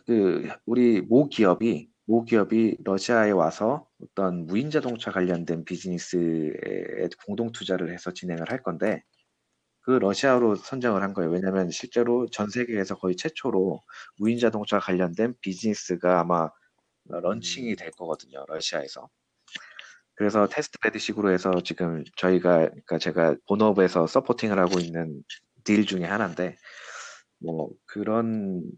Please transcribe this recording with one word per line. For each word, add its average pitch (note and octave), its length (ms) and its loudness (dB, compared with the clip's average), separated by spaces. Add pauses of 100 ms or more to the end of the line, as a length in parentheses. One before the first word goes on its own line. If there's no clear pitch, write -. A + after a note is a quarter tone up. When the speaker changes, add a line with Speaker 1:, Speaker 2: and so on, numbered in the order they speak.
Speaker 1:
그 F#2+ 420 2 (180)
우리 A#2+ 360 4
모 A2+ 260 4
기업이, F#2+ 600 2 (160)
모 A2+ 180 2
기업이 A2 600 4
러시아에 G#2+ 480 2
와서 G2+ 540 0 (160)
어떤 F2+ 440 -4
무인 A2+ 240 -2
자동차 B2 400 -2
관련된 F2 540 0
비즈니스에 E2+ 1400 -4 (180)
공동 A#2 260 -4
투자를 F2+ 400 -4
해서 F2+ 200 -10
진행을 F2 380 -8
할 B2+ 120 -6
건데, F2+ 400 -4 (800)
그 - 80 -2
러시아로 A#2+ 680 4
선정을 A2+ 460 -2
한 G2 100 -2
거예요. F2 180 -2
왜냐면 F#2 400 0
실제로 A#2+ 580 0
전 G#2 200 -4
세계에서 G#2 480 -2
거의 F#2 200 -2
최초로 F#2+ 680 -2 (360)
무인 A2+ 200 0
자동차 A2 400 0
관련된 F#2 600 0
비즈니스가 F2+ 800 0
아마 E2+ 300 0 (540)
런칭이 A2 680 -4
Speaker 2:
음. F#2+ 40 -6
Speaker 1:
될 F2 140 -12
거거든요, C#2 580 -10
러시아에서. D#2 640 -8 (1040)
그래서 G#2 340 2
테스트베드식으로 A2 840 -2
해서 F#2 180 0 (140)
지금 E2 400 -4 (120)
저희가, F2+ 420 4 (100)
그러니까 - 300 -6
제가 D#2+ 380 2 (120)
본업에서 G2 580 4
서포팅을 A#2 520 0
하고 F#2 200 2
있는 E2 440 -4 (420)
딜 G#2 220 4
중에 F#2+ 180 -2
하나인데, F2+ 520 -4 (840)
뭐, D#2+ 300 -4 (160)
그런 G#2+ 760 -2 (160)